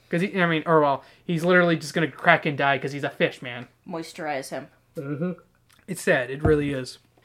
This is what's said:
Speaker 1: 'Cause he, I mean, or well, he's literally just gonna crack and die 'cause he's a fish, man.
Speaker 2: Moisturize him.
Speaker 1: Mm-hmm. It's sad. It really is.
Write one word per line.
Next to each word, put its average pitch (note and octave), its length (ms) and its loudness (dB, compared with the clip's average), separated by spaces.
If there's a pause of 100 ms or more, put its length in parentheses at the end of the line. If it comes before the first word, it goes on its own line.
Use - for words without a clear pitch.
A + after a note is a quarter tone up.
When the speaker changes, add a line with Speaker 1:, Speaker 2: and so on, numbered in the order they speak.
Speaker 1:
'Cause E3+ 120 0
he, G3 200 0
I F3 60 4
mean, D#3+ 180 0
or D#3+ 160 6
well, C#3 220 2 (200)
he's E3 200 -2
literally F3 320 6
just D3 180 -8
gonna D#3+ 180 0
crack E3 340 2
and D3 120 -2
die C#3 220 2
'cause C3+ 140 -6
he's C#3 100 -8
a C#3+ 60 -2
fish, - 320 -2
man. B2 260 -12 (200)
Speaker 2:
Moisturize D#3+ 600 -8
him. D3 180 -10 (280)
Speaker 1:
Mm-hmm. D3 360 -4 (560)
It's E3+ 140 -10
sad. C3+ 280 2
It D3 140 -8
really D3 280 4
is. C3 260 -6 (280)